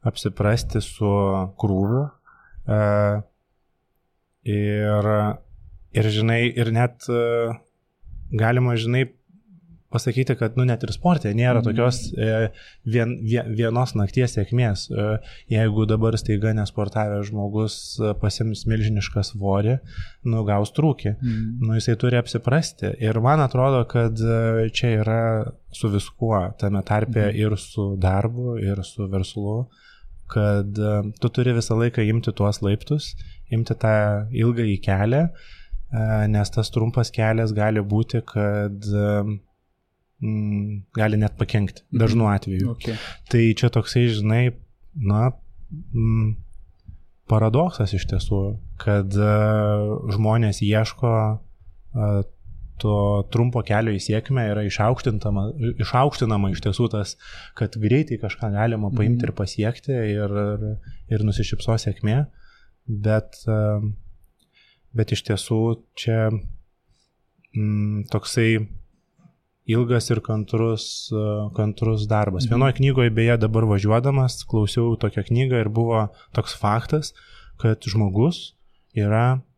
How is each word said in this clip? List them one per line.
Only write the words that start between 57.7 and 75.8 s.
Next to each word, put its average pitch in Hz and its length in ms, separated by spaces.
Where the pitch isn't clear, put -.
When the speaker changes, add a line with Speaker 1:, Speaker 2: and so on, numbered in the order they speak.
Speaker 1:
greitai 117 460
kažką 107 340
galima 107 380
paimti 120 320
Speaker 2:
Mhm. - 20
Speaker 1:
ir 107 80
pasiekti 104 580
ir, 104 400
ir, 104 480
ir 110 100
nusišypso 107 560
sėkmė, 110 500
bet, 107 480
e, 107 460
bet 113 180
iš 107 120
tiesų 113 580
čia, 113 360
mm, 104 560
toksai 113 560
ilgas 117 420
ir 110 100
kantrus, 110 640
e, 107 120
kantrus 107 520
darbas. 104 380
Speaker 2:
Mhm. 117 100
Speaker 1:
Vienoj 117 200
knygoj, 131 400
beje, 117 240
dabar 110 260
važiuodamas, 120 800
klausiau 113 540
tokią 101 260
knygą 123 360
ir 110 80
buvo 113 400